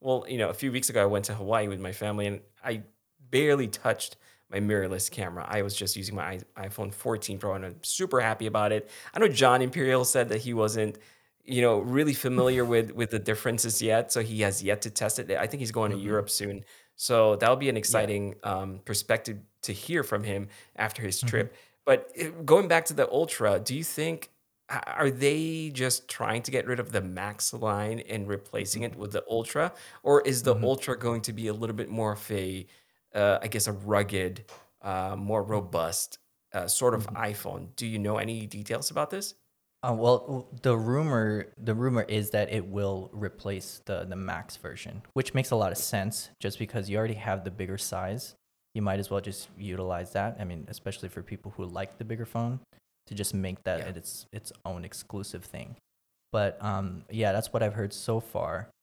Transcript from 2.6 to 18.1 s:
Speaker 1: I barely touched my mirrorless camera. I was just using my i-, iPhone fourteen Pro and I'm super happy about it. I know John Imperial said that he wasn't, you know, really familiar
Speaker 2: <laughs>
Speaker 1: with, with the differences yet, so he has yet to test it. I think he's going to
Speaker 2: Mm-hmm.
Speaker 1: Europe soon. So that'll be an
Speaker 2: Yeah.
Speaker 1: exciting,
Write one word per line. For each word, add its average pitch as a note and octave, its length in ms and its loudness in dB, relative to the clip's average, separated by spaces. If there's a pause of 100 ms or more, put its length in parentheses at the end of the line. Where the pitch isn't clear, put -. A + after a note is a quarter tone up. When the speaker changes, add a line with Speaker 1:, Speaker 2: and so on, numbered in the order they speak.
Speaker 1:
I A2+ 200 -6 (480)
barely C#3 380 4
touched - 480 -2 (340)
my G2 80 -4
mirrorless G2 520 0
camera. F2 380 -6
I G#2 140 0
was G2+ 120 -2
just F#2+ 220 -4
using G2+ 200 -8
my F#2 220 -4 (180)
i-, G2 120 -8
iPhone G2+ 240 -6
fourteen G#2+ 460 -4
Pro G2 160 -2
and F#2+ 100 -6
I'm F2 180 -10
super D3+ 380 0
happy A2 260 2
about G#2+ 260 4
it. G#2+ 180 0 (240)
I - 60 -2
know A3 80 10
John B2+ 340 8
Imperial C3 420 4
said B2 240 4
that A2 140 0
he B2 100 -4
wasn't, G#2+ 460 2 (460)
you B2 180 2
know, A#2 160 8
really C3 340 4
familiar B2+ 520 4
Speaker 2:
<laughs> A#2+ 100 2
Speaker 1:
with, A2+ 180 4
with A2+ 180 0
the A2+ 80 0
differences A2+ 640 0
yet, A2+ 320 4
so A#2+ 80 2
he A2 220 -2
has F#2+ 200 2
yet G2+ 200 2
to A2+ 80 -4
test G#2+ 280 -2
it. A#2+ 120 -6
I F#2 160 2
think C#3 140 -6
he's A2+ 120 -4
going G#2+ 200 2
to G2+ 40 -2
Speaker 2:
Mm-hmm. G2+ 100 -6
Speaker 1:
Europe G2+ 240 0
soon. G2+ 340 -4 (320)
So A2 400 6
that'll A#2 200 6
be C#3 140 0
an A#2 40 2
Speaker 2:
Yeah. A2 60 -2
Speaker 1:
exciting, G#2 540 0 (100)